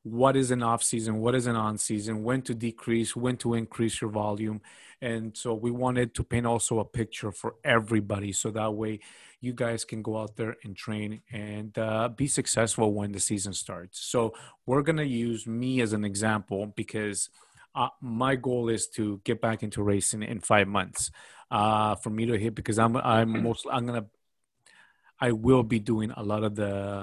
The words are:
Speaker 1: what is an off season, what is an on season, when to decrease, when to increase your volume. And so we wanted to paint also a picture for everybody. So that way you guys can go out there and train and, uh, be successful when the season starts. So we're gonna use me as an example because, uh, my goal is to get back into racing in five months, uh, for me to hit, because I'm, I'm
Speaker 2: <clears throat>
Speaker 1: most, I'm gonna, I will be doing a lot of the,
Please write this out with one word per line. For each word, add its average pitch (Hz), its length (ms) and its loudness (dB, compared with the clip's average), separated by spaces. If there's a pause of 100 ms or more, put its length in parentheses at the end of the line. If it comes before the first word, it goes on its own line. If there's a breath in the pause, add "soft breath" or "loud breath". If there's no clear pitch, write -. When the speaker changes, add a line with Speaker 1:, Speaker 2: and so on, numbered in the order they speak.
Speaker 1:
what 127 340 4
is 131 140 4
an 123 140 0
off 113 180 2
season, 110 380 0
what 120 160 2
is 123 100 0
an 120 100 0
on 107 220 0
season, 107 460 -4
when 127 180 0
to 123 140 -6
decrease, 113 600 -2
when 123 220 0
to 117 160 0
increase 113 480 -2
your 113 80 -2
volume. 107 520 -2 (380 soft breath)
And 113 380 -6
so 120 160 -2
we 113 160 -2
wanted 123 460 0
to - 80 -2
paint 120 240 0
also 117 320 2
a 101 60 0
picture - 460 -6
for - 320 -8
everybody. 104 680 2
So 110 200 -2
that 110 220 -2
way 110 260 -4 (400 soft breath)
you 123 140 -4
guys 117 320 -2
can 110 160 -8
go 110 160 -2
out 107 180 -8
there 117 280 -4
and 98 120 -12
train 107 460 -6 (100)
and, 107 460 -10
uh, 110 320 0
be 123 180 -2
successful 113 680 2
when 104 180 -2
the 101 80 -6
season 101 340 -2
starts. 90 460 -10
So 113 340 0 (320 loud breath)
we're 135 160 4
gonna 156 220 0
use 117 420 -2
me 123 360 -2
as 110 120 2
an 104 100 0
example 104 600 0 (100)
because, 107 540 -4 (460 soft breath)
uh, 131 140 0 (120)
my 127 340 0
goal 123 340 0
is 110 180 0 (100)
to 104 260 -2
get 113 160 -2
back 113 220 0
into 104 220 -4
racing 101 400 0
in 110 160 -6
five 101 280 6
months, 98 440 -2 (400 loud breath)
uh, 107 440 4
for - 140 -6
me 110 160 0
to 117 100 2
hit, 107 200 0
because 110 240 0
I'm, 117 180 6
I'm 113 460 4
Speaker 2:
<clears throat> - 0 -
Speaker 1:
most, 117 280 -2
I'm 123 140 -2
gonna, 120 200 -4 (1120 soft breath)
I 123 120 4
will 120 320 6
be 113 160 2
doing 110 360 0
a - 80 -8
lot 107 200 0
of 104 120 0
the, 101 480 -2